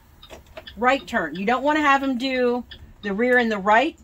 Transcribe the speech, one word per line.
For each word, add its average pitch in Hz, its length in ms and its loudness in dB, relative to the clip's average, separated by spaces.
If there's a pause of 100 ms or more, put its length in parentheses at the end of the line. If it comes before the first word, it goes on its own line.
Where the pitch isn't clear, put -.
(760)
right 254 300 0
turn. 170 300 -4
You 196 100 -6
don't 247 160 0
wanna 302 180 2
have 277 220 4
him 269 160 -2
do 247 460 0 (380)
the 202 120 -4
rear 247 240 2
and 233 120 2
the 208 80 -2
right, 220 460 2